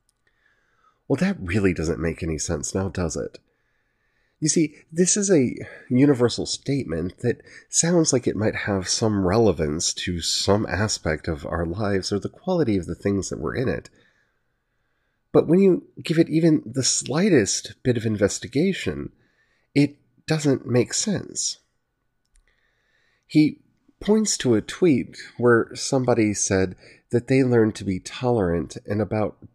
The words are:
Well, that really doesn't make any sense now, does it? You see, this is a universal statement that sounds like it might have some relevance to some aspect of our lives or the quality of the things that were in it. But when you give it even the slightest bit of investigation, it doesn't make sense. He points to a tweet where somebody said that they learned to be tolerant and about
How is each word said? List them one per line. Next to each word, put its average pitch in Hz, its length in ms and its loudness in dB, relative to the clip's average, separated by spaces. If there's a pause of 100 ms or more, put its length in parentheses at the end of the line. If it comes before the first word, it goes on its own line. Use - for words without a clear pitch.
(1080)
Well, 135 100 0
that 190 220 0
really 95 340 0
doesn't 80 260 -4
make 82 240 -4
any 80 160 -4
sense - 340 -6
now, 95 160 -4
does 85 260 -4
it? 62 220 -8 (1000)
You 156 100 0
see, 151 260 0 (160)
this 180 240 0
is 202 140 0
a 139 260 2 (340)
universal 123 580 2
statement 90 720 -6
that 120 220 -2 (280)
sounds 165 420 2
like 127 140 2
it - 100 0
might 107 200 0
have 95 340 -4
some 104 360 0
relevance 87 680 2
to 87 280 -6
some - 440 0
aspect 90 640 -4
of 76 180 -6
our 85 200 -4
lives 98 460 -4
or 101 60 0
the 98 120 -6
quality 147 480 -2
of 82 100 -4
the 85 80 -8
things 101 340 -2
that - 100 -8
were 76 160 -6
in 120 140 -2
it. - 220 -6 (1400)
But - 160 4
when 170 120 4
you 190 240 4 (200)
give 160 140 -2
it 165 120 4
even 160 360 4
the 123 180 -4
slightest 143 1000 0
bit 120 140 2
of 107 80 -4
investigation, 104 1040 -2 (640)
it 143 220 2 (280)
doesn't 147 400 0
make 120 280 0
sense. - 640 -6 (1700)
He 151 320 2 (400)
points 214 380 0
to 120 180 2
a 104 60 2
tweet - 560 0 (200)
where 117 360 4
somebody 120 600 0
said 95 420 0 (340)
that 120 180 0
they 131 160 2
learned 113 320 2
to - 80 -12
be 92 160 -4
tolerant 90 840 -2
and 107 160 -2
about 104 360 -4 (180)